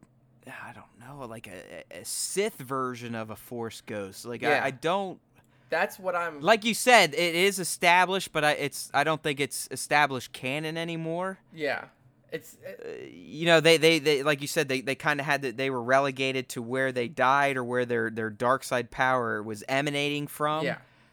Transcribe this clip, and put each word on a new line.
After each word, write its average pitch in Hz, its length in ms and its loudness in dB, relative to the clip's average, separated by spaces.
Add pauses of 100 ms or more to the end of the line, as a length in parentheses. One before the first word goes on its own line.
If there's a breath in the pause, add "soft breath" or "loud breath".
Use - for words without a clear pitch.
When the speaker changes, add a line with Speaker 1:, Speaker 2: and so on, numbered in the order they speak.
(460)
Speaker 1:
I - 280 -16
don't - 260 -20
know, 135 260 -14
like 110 220 -14
a, 85 420 -16
a - 140 -14
Sith - 540 -4
version 127 580 -6
of 110 140 -8
a 107 60 -12
Force 117 440 -10
ghost? 101 460 -10
Like, 120 160 -8
Speaker 2:
Yeah. 143 200 2
Speaker 1:
I, - 40 -2
I 139 40 -2
don't 170 480 -4 (520)
Speaker 2:
That's 185 280 -2
what 185 160 -4
I'm 165 280 -4
Speaker 1:
Like 208 240 4
you 220 80 2
said, 202 400 6
it 170 200 0
is 190 240 4
established, 180 720 2
but 151 140 0
I, 147 80 6
it's, - 420 -4
I 139 80 4
don't 151 200 0
think 147 180 -2
it's - 300 -4
established 139 600 0
canon 156 440 -6
anymore. 170 640 -6 (160)
Speaker 2:
Yeah. 143 320 -4 (440)
It's, - 340 -12
it 190 180 -16
Speaker 1:
Uh, 67 320 -12
you 92 300 -10
know, 165 160 8
they, 160 160 8
they, 160 220 6
they, 143 240 2
like 143 180 2
you 143 60 -6
said, 151 200 0
they, 131 140 0
they 127 140 -2
kinda 147 280 -2
had 143 200 0
to, 127 100 -2
they 135 160 -2
were 127 140 -2
relegated 131 680 2
to 127 120 -8
where 131 280 -2
they 123 160 -2
died 131 520 2
or 127 40 -2
where 123 220 0
their, 117 240 0
their 110 220 -6
dark 123 340 2
side 123 260 -4
power 120 520 0
was 107 260 -8
emanating 143 580 -2
from. 151 380 -4
Speaker 2:
Yeah. 123 140 -4 (340 soft breath)